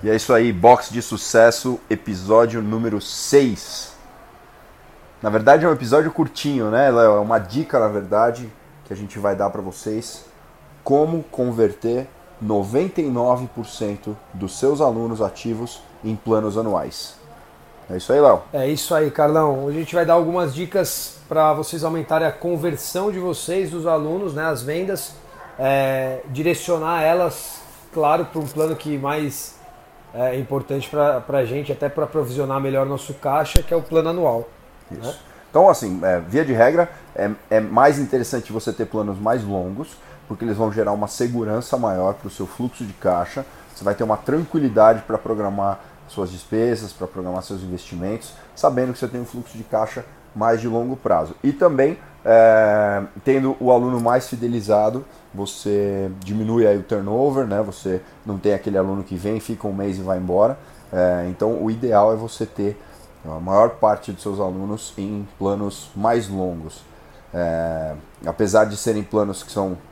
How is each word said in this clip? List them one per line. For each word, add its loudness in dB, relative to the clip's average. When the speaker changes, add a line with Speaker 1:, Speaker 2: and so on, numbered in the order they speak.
Speaker 1:
Isso 2
aí, 4
Box 6
de -6
Sucesso, 4
episódio 2
número -4
seis. 0
Na 0
verdade 6
é 4
um 4
episódio 2
curtinho, -2
né, 4
Léo? 8
É 4
uma 2
dica, -2
na 2
verdade, 0
que -12
a -8
gente -12
vai 0
dar -2
pra -8
vocês -8
como 2
converter -2
noventa -2
e -2
nove 0
por -10
cento -8
dos -8
seus 2
alunos 0
ativos -6
em -4
planos 0
anuais. -4
É -6
isso -4
aí, 4
Léo. 8
Speaker 2:
É -2
isso -2
aí, 2
Carlão. 2
Hoje -4
a -4
gente -8
vai 2
dar 4
algumas 2
dicas -4
pra 4
vocês -6
aumentarem 0
a 0
conversão -4
de -6
vocês, -4
dos -6
alunos, -2
né, -4
as -4
vendas, -6
é, 0
direcionar -2
elas, 0
claro, 2
pra -6
um -6
plano -2
que -6
mais -6
é -2
importante -4
pra, 2
pra 0
gente, -4
até -2
pra -2
provisionar -2
melhor 0
nosso -6
caixa, 2
que -4
é 2
o -2
plano 0
anual, 0
Speaker 1:
Isso. -12
Speaker 2:
né? -8
Speaker 1:
Então, 6
assim, 0
é, 2
via 0
de -2
regra, 4
é, -2
é 4
mais 4
interessante -4
você -6
ter -4
planos -4
mais 0
longos, -6
porque -10
eles -2
vão 0
gerar 0
uma -4
segurança -4
maior 0
pro -14
seu -10
fluxo -8
de -10
caixa. -2
Você -18
vai 0
ter -4
uma 0
tranquilidade 2
pra -2
programar -4
suas -6
despesas, -4
pra -10
programar -8
seus -10
investimentos, -8
sabendo 0
que -12
você -6
tem -10
um -10
fluxo -14
de -14
caixa -4
mais 0
de -4
longo -2
prazo. -2
E 2
também, 2
é, 6
tendo 2
o 4
aluno 4
mais 2
fidelizado, 0
você -2
diminui 0
aí 6
o -4
turnover, 0
né? -2
Você -4
não -6
tem 0
aquele -2
aluno -2
que -10
vem, -4
fica -8
um -4
mês -4
e -10
vai -2
embora. 2
É, 2
então, -2
o -2
ideal 2
é 0
você -8
ter -6
a -10
maior 4
parte 0
dos -12
seus -8
alunos -6
em -8
planos -4
mais 0
longos. -6
É, -4
apesar 2
de -8
serem -2
planos -2
que -18
são -4